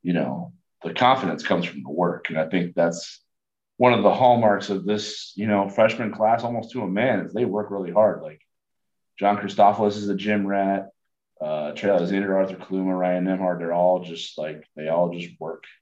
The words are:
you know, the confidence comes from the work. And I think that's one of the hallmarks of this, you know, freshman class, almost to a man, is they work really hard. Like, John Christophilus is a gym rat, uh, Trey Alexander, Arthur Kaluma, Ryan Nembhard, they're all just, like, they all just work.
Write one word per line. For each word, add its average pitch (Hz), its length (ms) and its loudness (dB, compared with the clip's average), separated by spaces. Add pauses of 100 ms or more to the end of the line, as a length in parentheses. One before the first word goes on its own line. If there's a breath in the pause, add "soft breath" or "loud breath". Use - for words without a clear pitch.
you 90 100 -2
know, 76 400 -4 (300)
the 85 120 -8
confidence 123 520 2
comes 87 200 0
from 69 160 -10
the - 80 -14
work. 87 400 -2
And 78 80 -2
I 78 100 0
think 87 260 -2
that's - 460 -2 (560)
one 123 160 6
of 101 100 2
the 101 120 6
hallmarks 117 560 4
of 95 160 -2
this, - 500 -6
you 104 100 -4
know, 101 220 2
freshman 110 440 2
class, 113 300 2
almost 120 280 -4
to 123 120 -6
a 95 60 -6
man, 117 380 0
is - 80 -14
they 117 100 0
work 101 260 -4
really 95 200 -6
hard. 98 320 4
Like, 78 180 -16 (800)
John 101 180 2
Christophilus 104 600 2
is 104 120 -6
a 95 60 -2
gym 101 320 0
rat, 98 420 0 (520)
uh, 76 320 -4
Trey 98 180 -2
Alexander, 98 460 2
Arthur 95 200 0
Kaluma, 95 420 -4
Ryan 90 260 0
Nembhard, 92 340 -2
they're 85 160 -4
all 90 280 4
just, 85 360 -12
like, 78 260 -8 (120)
they 78 120 -8
all 85 220 0
just 87 280 -12
work. 80 260 -12 (180)